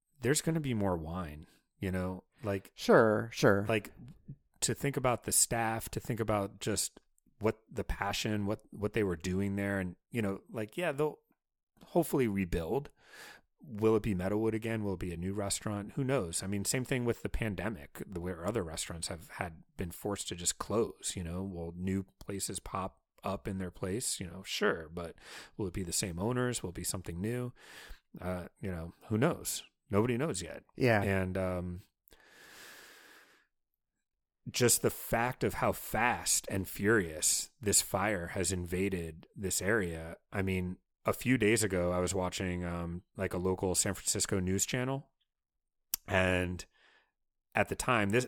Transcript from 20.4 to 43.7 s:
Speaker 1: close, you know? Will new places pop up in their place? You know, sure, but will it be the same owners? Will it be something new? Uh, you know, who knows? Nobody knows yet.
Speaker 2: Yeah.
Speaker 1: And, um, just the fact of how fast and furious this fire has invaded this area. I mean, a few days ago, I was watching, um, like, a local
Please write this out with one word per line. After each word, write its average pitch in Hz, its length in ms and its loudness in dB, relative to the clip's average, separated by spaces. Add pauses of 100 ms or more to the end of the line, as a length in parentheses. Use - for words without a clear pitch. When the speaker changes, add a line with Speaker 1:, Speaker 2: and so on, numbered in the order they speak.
Speaker 1:
close, - 580 -2
you 90 80 -4
know? 87 200 -4
Will 85 340 -6
new 95 280 0 (200)
places 98 340 -6
pop - 380 -6 (260)
up 98 240 -4
in 95 120 -2
their 92 100 -4
place? 98 500 -4
You 95 60 -6
know, 87 180 -10
sure, 82 480 0
but 85 220 -8 (440)
will 104 100 -2
it 87 60 -6
be 101 100 -2
the 85 100 -4
same 87 240 -2
owners? 123 460 0
Will 95 80 -6
it - 40 -12
be 90 80 -6
something 87 380 -6
new? 123 320 -4 (640)
Uh, 90 260 -4 (160)
you 98 100 -4
know, 85 220 -6 (160)
who 107 100 2
knows? - 420 0 (300)
Nobody 110 260 4
knows 127 240 -2
yet. 82 220 -10 (120)
Speaker 2:
Yeah. 113 280 6
Speaker 1:
And, 95 340 2
um, 90 440 -2 (2750)
just 120 320 4
the 120 80 4
fact - 540 0
of 104 120 0
how 113 160 2
fast - 800 0
and 95 180 -2
furious 98 840 2 (100)
this 104 200 4
fire 95 520 0
has 90 180 0
invaded 90 840 -2
this 92 260 -2
area. 87 560 0 (160)
I 101 80 0
mean, 92 360 0 (280)
a 107 80 2
few 127 240 2
days 110 260 4
ago, 90 280 2
I 90 80 2
was 90 140 2
watching, 90 520 -2
um, 87 380 -6 (140)
like, 95 160 -2
a 92 60 -2
local 92 360 2